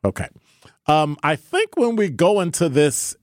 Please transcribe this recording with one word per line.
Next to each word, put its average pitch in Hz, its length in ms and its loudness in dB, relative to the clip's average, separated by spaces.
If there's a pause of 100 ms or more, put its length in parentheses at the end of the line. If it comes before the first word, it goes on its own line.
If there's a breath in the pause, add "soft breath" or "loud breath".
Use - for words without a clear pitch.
Okay. 98 240 -4 (580 soft breath)
Um, 151 380 2
I 151 100 2
think 403 420 -4
when 233 200 0
we 208 120 0
go 180 320 2
into 175 280 -2
this 147 540 0